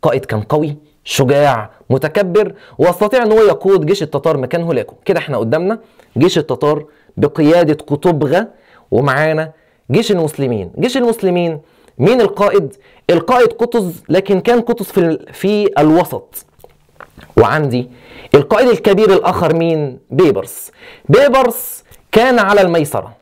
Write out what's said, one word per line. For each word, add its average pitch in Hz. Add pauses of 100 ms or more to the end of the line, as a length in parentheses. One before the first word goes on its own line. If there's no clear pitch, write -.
قائد -
كان 107
قوي، 151 (280)
شجاع، 139 (200)
متكبر، 175 (240)
واستطيع 208
ان 214
هو 220
يقود 190
جيش 175
التتار 147
مكان 135
هولاكو. 165 (100)
كده 170
احنا 139
قدامنا 160 (380)
جيش 180
التتار 151 (320)
بقيادة 151
كتبغا، 151 (440)
ومعانا 151 (400)
جيش 214
المسلمين. 135
جيش 247
المسلمين 180 (380)
مين 226
القائد؟ 196 (340)
القائد 214
قطز، 226
لكن 190
كان 240
قطز 233
في -
ال-، 165
في 208
الوسط. 156 (920)
وعندي 123 (460)
القائد 214
الكبير 208
الآخر 175
مين؟ 160 (100)
بيبرس. 131 (380)
بيبرس 247 (280)
كان 240
على 202
الميسرة 151 (100)